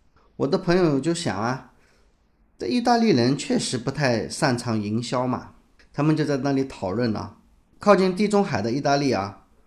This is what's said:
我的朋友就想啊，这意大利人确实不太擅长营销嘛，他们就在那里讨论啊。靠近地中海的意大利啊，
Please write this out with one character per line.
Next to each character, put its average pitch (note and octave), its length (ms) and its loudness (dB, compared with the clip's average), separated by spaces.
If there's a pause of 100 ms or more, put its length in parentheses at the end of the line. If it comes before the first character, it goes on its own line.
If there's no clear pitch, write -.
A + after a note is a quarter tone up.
(360)
我 C3 100 -2
的 D3 100 0
朋 F3 200 2
友 D#3 240 2
就 D#3 120 -2
想 C3 240 -4
啊， B2 360 -6 (840)
这 - 120 -6
意 B3 120 0
大 A#3+ 160 2
利 A3+ 140 4
人 B2+ 260 4
确 - 220 -2
实 - 180 -4
不 A#2 140 -4
太 A#2+ 380 0
擅 C3 280 0
长 A2+ 240 -2
营 G#2+ 220 -4
销 B2+ 240 -2
嘛， - 280 -6 (380)
他 C#3+ 120 -2
们 D#3 120 4
就 D3+ 80 0
在 C#3+ 120 0
那 C#3 160 -2
里 C3+ 100 0
讨 A2+ 300 -6
论 A#2 240 -2
啊。 F#2+ 220 -10 (420)
靠 G3+ 160 6
近 F#3 180 2
地 G3+ 140 0
中 G3+ 160 4
海 C3 180 -4
的 A2+ 80 -2
意 C#3 100 -2
大 C#3 140 2
利 C#3+ 160 0
啊， G2 360 -4 (200)